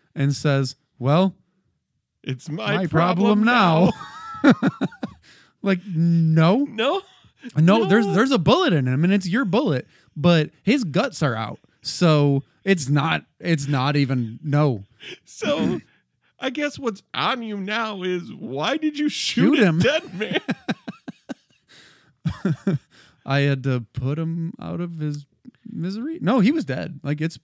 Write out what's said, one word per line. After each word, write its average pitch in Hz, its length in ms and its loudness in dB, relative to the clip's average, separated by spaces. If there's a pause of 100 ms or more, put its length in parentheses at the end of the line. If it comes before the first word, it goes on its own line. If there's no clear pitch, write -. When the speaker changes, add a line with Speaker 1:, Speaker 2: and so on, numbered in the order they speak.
(160)
Speaker 1:
and 143 180 0
says, 139 420 0 (220)
"Well, 165 380 2 (880)
Speaker 2:
it's 127 260 -8
my 202 280 -2
Speaker 1:
my 190 100 0
Speaker 2:
problem 180 560 2
Speaker 1:
problem - 0 -
Speaker 2:
now." 196 480 4 (520)
Speaker 1:
now. - 100 10
<laughs> - 1080 -6
Like, 190 180 0 (140)
no. 165 720 4
Speaker 2:
No? 277 380 -2 (540)
Speaker 1:
No, 190 300 6
there's, 202 200 4
Speaker 2:
No. 175 80 -2
Speaker 1:
there's 247 180 2
a 262 60 4
bullet 240 360 4
in 139 140 2
him, 131 180 2
and 190 80 2
it's 196 140 0
your 226 180 -2
bullet, 185 420 0 (280)
but 156 340 2 (140)
his 247 200 2
guts 185 400 -4
are 127 120 0
out. 110 240 -8 (220)
So 143 600 2 (220)
it's 175 240 0
not, 147 340 0 (160)
it's 160 280 -2
not 143 280 0
even, 127 480 -2
no. 143 400 0 (400)
Speaker 2:
So - 560 -2 (300)
<clears throat> - 300 -20
I 262 100 -6
guess 294 280 -6
what's 240 240 -6 (120)
on 226 300 -4
you 214 140 -8
now 208 460 -6
is, 180 300 -4
why 151 440 -4
did 302 220 -4
you 294 100 0
shoot 277 460 0
Speaker 1:
Shoot 285 40 4
Speaker 2:
a 214 80 6
Speaker 1:
him. 160 120 2
Speaker 2:
dead 302 340 0
man? 214 320 -4
<laughs> - 40 -6 (1800)
Speaker 1:
<laughs> - 540 -4 (460)
I 139 160 0
had 139 220 0
to 127 300 -2
put 135 240 -4
him 165 420 -6
out 170 220 -8
of 170 180 -10
his 147 260 -6 (440)
misery. 214 520 -8
No, 233 180 2
he 208 120 4
was 294 140 -2
dead. 131 380 -8
Like, 147 180 -4
it's 160 220 -4